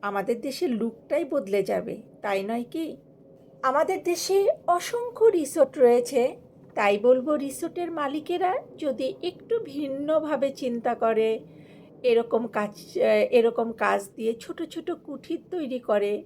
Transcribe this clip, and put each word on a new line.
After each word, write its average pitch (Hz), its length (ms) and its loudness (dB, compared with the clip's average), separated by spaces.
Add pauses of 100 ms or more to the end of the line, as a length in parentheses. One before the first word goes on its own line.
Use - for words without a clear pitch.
আমাদের 202 400 -2
দেশের 277 280 -2
লুকটাই 233 560 -2
বদলে 202 380 0
যাবে, 180 380 -4 (200)
তাই 196 220 -2
নয় 233 200 -4
কি? 320 340 -8 (640)
আমাদের 294 420 2
দেশে 381 440 2 (200)
অসংখ্য 466 580 0
রিসোর্ট 330 520 4
রয়েছে, 240 640 4 (340)
তাই 202 220 2
বলবো 254 380 4
রিসোর্টের 330 560 -6
মালিকেরা 320 600 -2 (240)
যদি 262 460 -4
একটু 359 360 -4
ভিন্নভাবে 285 920 -2
চিন্তা 240 440 -2
করে, 220 440 2 (640)
এরকম 233 440 2
কাচ, 208 500 -6 (320)
এরকম 233 420 2
কাচ 202 440 0
দিয়ে 226 180 -2
ছোট 320 300 -10
ছোট 320 280 -8
কুঠির 320 500 -10 (100)
তৈরি 262 280 -6
করে 208 460 0